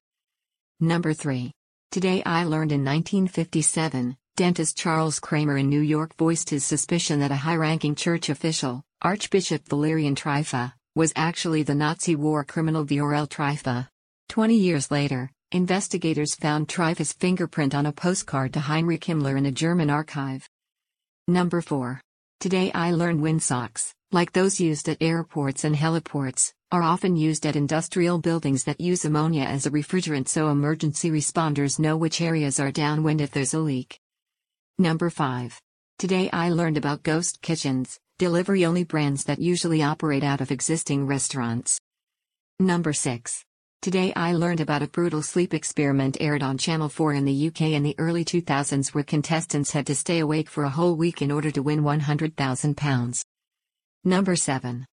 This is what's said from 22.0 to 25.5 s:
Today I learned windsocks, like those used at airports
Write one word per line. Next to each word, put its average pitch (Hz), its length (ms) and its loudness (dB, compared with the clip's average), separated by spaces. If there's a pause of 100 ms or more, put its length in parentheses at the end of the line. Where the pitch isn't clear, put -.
Today 185 320 0
I 175 200 0
learned 170 280 2
windsocks, 147 720 -2 (180)
like 175 220 2
those 190 260 2
used 160 300 0
at 156 140 -2
airports 160 640 -2